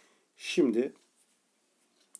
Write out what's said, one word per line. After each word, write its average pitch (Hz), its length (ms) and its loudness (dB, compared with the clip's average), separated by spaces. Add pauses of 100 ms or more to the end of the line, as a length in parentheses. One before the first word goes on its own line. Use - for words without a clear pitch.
(360)
şimdi 127 560 0 (1300)